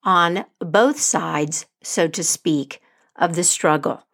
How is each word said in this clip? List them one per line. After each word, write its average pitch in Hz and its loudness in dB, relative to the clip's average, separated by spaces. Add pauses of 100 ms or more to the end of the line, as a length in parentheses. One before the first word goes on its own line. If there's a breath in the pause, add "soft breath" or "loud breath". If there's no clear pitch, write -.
on 180 2 (140)
both 214 2
sides, 160 -4 (160)
so 170 0
to 165 -6
speak, 147 -2 (340)
of 170 0
the 170 -2
struggle - 0